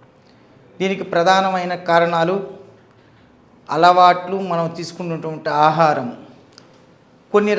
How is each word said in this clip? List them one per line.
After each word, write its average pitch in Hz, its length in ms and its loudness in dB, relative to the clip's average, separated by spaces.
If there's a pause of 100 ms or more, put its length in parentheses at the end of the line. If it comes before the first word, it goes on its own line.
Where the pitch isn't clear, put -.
(800)
దీనికి 190 340 -4
ప్రధానమైన 185 600 0 (140)
కారణాలు 170 480 0 (1400)
అలవాట్లు, 180 640 4 (140)
మనం 170 140 -2 (120)
తీసుకున్నటువంటి 160 720 -10 (180)
ఆహారం, 151 420 0 (1200)
కొన్ని 208 260 0